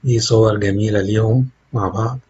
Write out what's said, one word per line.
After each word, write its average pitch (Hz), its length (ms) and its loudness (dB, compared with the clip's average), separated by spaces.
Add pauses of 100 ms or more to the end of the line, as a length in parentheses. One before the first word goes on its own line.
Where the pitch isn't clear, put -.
دي 120 160 2
صور 110 380 2
جميلة 101 440 0
ليهم 110 460 0 (260)
مع 107 140 -2
بعض. 113 320 -4 (100)